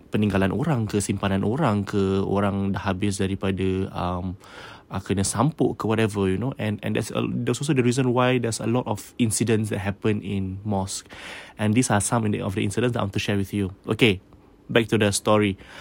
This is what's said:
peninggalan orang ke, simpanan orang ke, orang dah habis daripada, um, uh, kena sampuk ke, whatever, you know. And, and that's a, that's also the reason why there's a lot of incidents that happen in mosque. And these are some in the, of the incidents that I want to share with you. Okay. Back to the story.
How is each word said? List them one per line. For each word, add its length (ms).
peninggalan 400
orang 320
ke, 160
simpanan 440
orang 400
ke, 400
orang 520
dah 160
habis 280
daripada, 720
um, 440
uh, 160
kena 160
sampuk 560
ke, 80
whatever, 400
you 160
know. 160
And, 240
and 160
that's 160
a, 80
that's 160
also 160
the 80
reason 320
why 240
there's 200
a 80
lot 200
of 320
incidents 480
that 160
happen 400
in 400
mosque. 440
And 160
these 160
are 80
some 240
in 80
the, 80
of 160
the 80
incidents 320
that 40
I 40
want 120
to 40
share 160
with 160
you. 240
Okay. 320
Back 240
to 80
the 160
story. 440